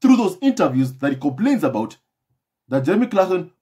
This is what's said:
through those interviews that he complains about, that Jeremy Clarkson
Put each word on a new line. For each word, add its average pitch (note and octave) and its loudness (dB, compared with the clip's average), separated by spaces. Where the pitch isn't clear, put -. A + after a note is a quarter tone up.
through C4 6
those G3+ 0
interviews C3+ 0
that C#3 -4
he C3 -6
complains F#3+ -2
about, A2 -4
that C3+ -2
Jeremy G#3 0
Clarkson F#3 -2